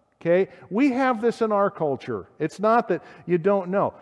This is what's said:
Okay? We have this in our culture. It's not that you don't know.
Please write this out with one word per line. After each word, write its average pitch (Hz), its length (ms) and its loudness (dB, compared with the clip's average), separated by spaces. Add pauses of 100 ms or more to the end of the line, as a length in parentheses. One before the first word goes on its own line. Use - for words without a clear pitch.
(200)
Okay? 185 280 2 (200)
We 254 220 2
have 254 300 0
this 233 220 0
in 220 100 0
our 202 180 2
culture. 127 560 -4 (140)
It's 156 180 -4
not 220 300 2
that 170 160 -2 (200)
you 175 140 0
don't 185 320 0
know. 180 320 0